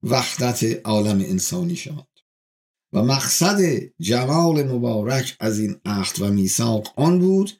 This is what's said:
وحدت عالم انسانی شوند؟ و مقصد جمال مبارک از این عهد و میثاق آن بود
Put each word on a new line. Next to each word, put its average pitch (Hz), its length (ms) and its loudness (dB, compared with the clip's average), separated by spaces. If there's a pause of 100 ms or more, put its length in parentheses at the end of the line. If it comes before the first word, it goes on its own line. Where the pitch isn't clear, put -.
وحدت 123 840 -2
عالم 107 320 2
انسانی 95 580 -2
شوند؟ 147 300 -12 (840)
و 101 100 0
مقصد 135 580 2 (400)
جمال 143 680 2
مبارک 120 720 -2
از 110 180 -2
این 104 260 -2
عهد 101 360 -4
و 101 80 0
میثاق 107 680 0
آن 170 220 4
بود 190 420 2